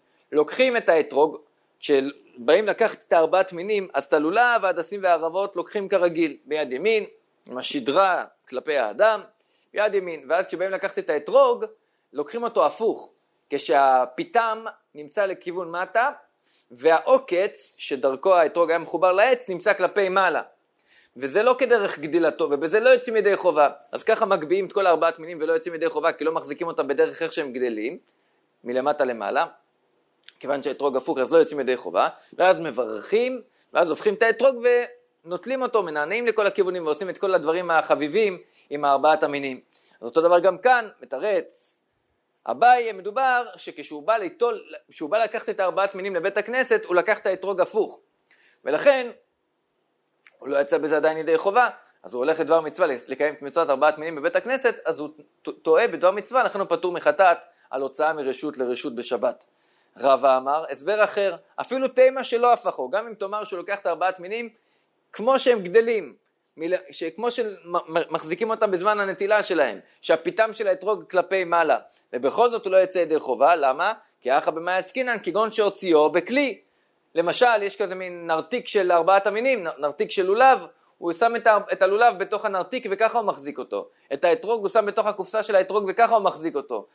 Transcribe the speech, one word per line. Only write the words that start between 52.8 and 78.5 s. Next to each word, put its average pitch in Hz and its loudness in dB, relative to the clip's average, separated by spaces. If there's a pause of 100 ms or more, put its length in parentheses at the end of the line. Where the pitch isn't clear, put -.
לקיים 147 -2
את - -20
מצוות 143 0
ארבעת 143 2
מינים 160 -8
בבית 165 -2
הכנסת, 240 -2
אז 156 -4
הוא 151 -8 (340)
ט-, - -14 (140)
טועה 185 4
בדבר 170 2
מצווה, 208 0
לכן 196 -2
הוא 190 -2
פטור 175 -2
מחטאת 170 4 (320)
על 135 -6
הוצאה 151 -2
מרשות 135 -6
לרשות 123 -4
בשבת. 120 -6 (500)
רבא 131 4
אמר, 139 -2
הסבר 175 0
אחר, 196 -2 (240)
אפילו 262 -4
תימא 262 4
שלא 240 2
הפכו, 156 -2
גם 214 -4
אם 226 -12
תאמר 202 -8
שהוא 180 -10
לוקח 196 -8
את - -6
הארבעת 180 -2
מינים, 220 -10 (640)
כמו 254 2
שהם 233 2
גדלים, 196 2 (420)
מל-, 170 -4 (160)
שכמו 165 -6
שמחזיקים 170 -4
אותם 220 0
בזמן 202 0
הנטילה 202 0
שלהם, 139 0 (200)
שהפיתם 175 0
של 208 -6
האתרוג 185 -2
כלפי 185 0
מעלה, 165 2 (340)
ובכל 135 2
זאת 226 -6
הוא 190 -6
לא 190 6
יצא 185 2
ידי 160 2
חובה, 139 4
למה? 156 0 (280)
כי 131 2
אחא 160 -4
במאי 170 -4
עסקינן, 240 -4
כגון 208 -2
שהוציאו 190 2
בכלי. 220 0 (540)
למשל, 202 2
יש 196 -6
כזה 185 -4
מין 175 -12
נרתיק 165 -4